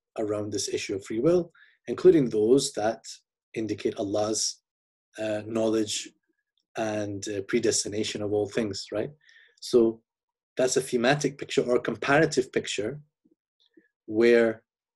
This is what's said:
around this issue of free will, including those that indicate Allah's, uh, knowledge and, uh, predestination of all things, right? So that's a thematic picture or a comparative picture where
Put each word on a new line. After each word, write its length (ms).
around 340
this 160
issue 280
of 80
free 160
will, 300
including 420
those 440
that 320
indicate 420
Allah's, 640
uh, 280
knowledge 600
and, 520
uh, 200
predestination 720
of 100
all 160
things, 440
right? 180
So 400
that's 200
a 40
thematic 580
picture 240
or 140
a 40
comparative 720
picture 480
where 560